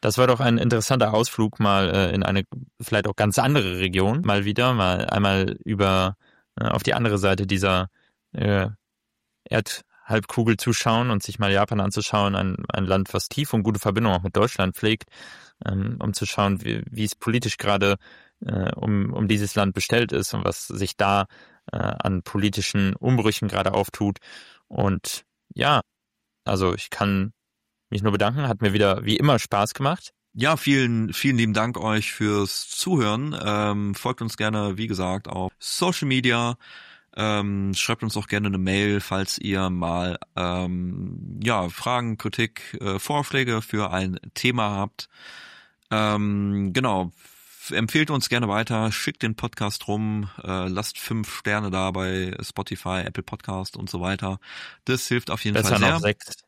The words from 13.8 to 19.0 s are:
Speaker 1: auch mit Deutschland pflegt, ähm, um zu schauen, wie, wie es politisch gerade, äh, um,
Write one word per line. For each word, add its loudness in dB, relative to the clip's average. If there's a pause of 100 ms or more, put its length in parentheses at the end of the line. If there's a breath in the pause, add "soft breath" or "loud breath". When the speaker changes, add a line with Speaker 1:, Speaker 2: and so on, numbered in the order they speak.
Speaker 1:
auch -4
mit -2
Deutschland 2
pflegt, -2 (560 loud breath)
ähm, -2
um -2
zu -4
schauen, 0
wie, -2
wie -4
es -2
politisch -2
gerade, 2 (440 loud breath)
äh, -2
um, 0